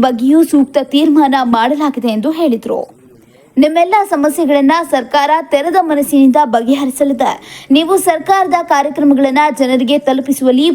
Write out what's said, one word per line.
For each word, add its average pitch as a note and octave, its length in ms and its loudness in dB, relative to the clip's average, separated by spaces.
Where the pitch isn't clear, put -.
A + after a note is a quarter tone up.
ಬಗ್ಗೆಯೂ C4 360 2
ಸೂಕ್ತ C#4+ 260 2
ತೀರ್ಮಾನ C#4+ 400 2
ಮಾಡಲಾಗಿದೆ B3+ 640 -2
ಎಂದು C#4 220 -4
ಹೇಳಿದ್ರು. B3+ 400 -4
ನಿಮ್ಮೆಲ್ಲ E4+ 340 2
ಸಮಸ್ಯೆಗಳನ್ನ D4 640 0
ಸರ್ಕಾರ C#4+ 400 -2
ತೆರೆದ D4+ 260 0
ಮನಸ್ಸಿನಿಂದ C#4+ 480 2
ಬಗೆಹರಿಸಲಿದೆ. C4 760 -2
ನೀವು E4 180 0
ಸರ್ಕಾರದ F4 500 0
ಕಾರ್ಯಕ್ರಮಗಳನ್ನ C#4+ 720 0
ಜನರಿಗೆ C4 380 0
ತಲುಪಿಸುವಲ್ಲಿ C4 680 0